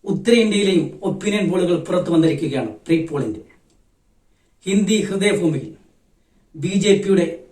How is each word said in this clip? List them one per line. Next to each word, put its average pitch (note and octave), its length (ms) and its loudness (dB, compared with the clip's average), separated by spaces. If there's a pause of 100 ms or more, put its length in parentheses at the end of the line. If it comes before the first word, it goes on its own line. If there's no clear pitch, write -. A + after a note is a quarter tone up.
ഉത്തരേന്ത്യയിലെയും G3+ 960 2
ഒപ്പീനിയൻ F#3 480 -2
പോളുകൾ F3 240 0
പുറത്തു F3 360 -2
വന്നിരിക്കുകയാണ്. D3 560 0
പ്രീ E3 380 -2
പോളിന്റെ C3 340 -6 (1300)
ഹിന്ദി G3+ 340 2
ഹൃദയഭൂമിയിൽ F#3+ 720 -2 (840)
ബി D3+ 120 -6
ജെ G3 380 2
പിയുടെ F3 340 0 (120)